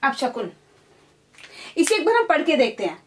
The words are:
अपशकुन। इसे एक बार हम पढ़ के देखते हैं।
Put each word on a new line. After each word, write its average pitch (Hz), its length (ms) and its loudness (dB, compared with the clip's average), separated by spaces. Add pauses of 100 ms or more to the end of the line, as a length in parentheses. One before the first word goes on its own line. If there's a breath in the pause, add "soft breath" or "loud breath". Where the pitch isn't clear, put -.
अपशकुन। 247 480 -4 (1300 loud breath)
इसे 339 200 2
एक 359 100 -2
बार 453 100 4
हम 466 100 2
पढ़ 302 160 2
के 311 140 2
देखते 220 300 0
हैं। 160 200 -8